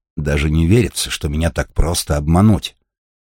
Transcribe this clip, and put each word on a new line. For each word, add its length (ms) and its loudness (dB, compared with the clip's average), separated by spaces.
Даже 340 -2
не 160 2
верится, 440 0
что 180 -6
меня 220 -2
так 220 -8
просто 440 -2
обмануть, 600 2